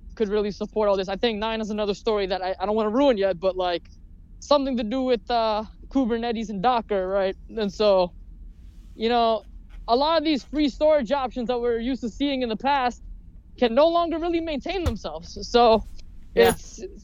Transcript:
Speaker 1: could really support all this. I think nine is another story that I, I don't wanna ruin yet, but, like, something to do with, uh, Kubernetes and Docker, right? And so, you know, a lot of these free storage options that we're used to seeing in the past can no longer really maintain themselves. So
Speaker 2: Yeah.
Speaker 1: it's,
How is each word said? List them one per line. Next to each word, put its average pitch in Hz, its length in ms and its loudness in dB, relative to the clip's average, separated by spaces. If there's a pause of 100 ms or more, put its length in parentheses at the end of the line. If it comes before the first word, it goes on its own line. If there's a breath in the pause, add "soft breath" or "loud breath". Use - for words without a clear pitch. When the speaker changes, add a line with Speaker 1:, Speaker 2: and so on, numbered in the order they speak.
(160)
Speaker 1:
could 214 140 -2
really 208 220 0
support 208 380 -2
all 196 80 4
this. 190 120 -4
I 196 60 -4
think 220 220 0
nine 220 240 -4
is 208 80 -6
another 208 240 -2
story 208 340 0
that 185 140 -2
I, 185 180 -4
I 185 60 -2
don't 208 100 0
wanna 214 140 2
ruin 254 280 4
yet, 190 220 0
but, 185 160 0
like, 180 280 -2 (560)
something 277 380 2
to 254 60 -2
do 262 200 -2
with, 254 260 0
uh, 220 340 0 (260)
Kubernetes 226 600 -2
and 202 140 -6
Docker, 220 440 0
right? 190 280 0 (220)
And 208 140 -2
so, 190 420 4 (840)
you 220 140 -2
know, 226 340 2 (440)
a 233 80 6
lot 302 220 2
of 302 60 2
these 294 200 0
free 294 260 0
storage 294 420 2
options 254 360 -2
that 240 120 -2
we're 233 200 0
used 233 220 -4
to 240 80 -6
seeing 269 340 -2
in 240 60 -4
the 220 60 -2
past 262 460 0 (560)
can 233 160 2
no 285 140 6
longer 339 320 2
really 339 200 -2
maintain 330 440 -4
themselves. 175 540 -6 (120)
So 226 340 6 (520)
Speaker 2:
Yeah. 233 140 8
Speaker 1:
it's, - 320 -6 (220)